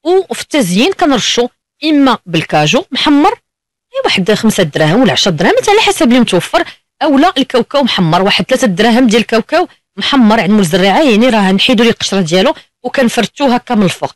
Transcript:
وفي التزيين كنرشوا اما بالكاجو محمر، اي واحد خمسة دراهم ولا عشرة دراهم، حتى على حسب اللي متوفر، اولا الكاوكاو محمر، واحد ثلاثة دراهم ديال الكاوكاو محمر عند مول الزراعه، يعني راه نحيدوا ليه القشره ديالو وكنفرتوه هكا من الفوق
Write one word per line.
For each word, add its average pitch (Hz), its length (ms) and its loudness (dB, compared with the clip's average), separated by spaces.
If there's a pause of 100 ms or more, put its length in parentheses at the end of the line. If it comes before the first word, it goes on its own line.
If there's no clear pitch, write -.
وفي 370 380 -2
التزيين 262 520 -2
كنرشوا 254 540 0 (360)
اما 285 420 2
بالكاجو 165 680 0
محمر، 294 400 2 (640)
اي 523 120 -4
واحد 196 280 -2
خمسة 208 300 0
دراهم 156 380 0
ولا 220 100 2
عشرة 185 200 -2
دراهم، 175 300 0
حتى 427 100 0
على 427 100 4
حسب 392 260 0
اللي 240 120 4
متوفر، 240 440 0 (400)
اولا 302 340 2
الكاوكاو 269 460 -2
محمر، 180 380 0
واحد 196 240 -2
ثلاثة 262 220 0
دراهم 220 400 2
ديال 220 140 2
الكاوكاو 285 460 -2 (300)
محمر 226 420 2
عند 180 100 -2
مول 214 100 2
الزراعه، 190 420 0
يعني 247 280 2
راه 208 220 0
نحيدوا 214 340 2
ليه 233 60 2
القشره - 300 -4
ديالو 185 320 0 (300)
وكنفرتوه 247 720 -2
هكا 240 200 -4
من 208 80 2
الفوق 156 320 -4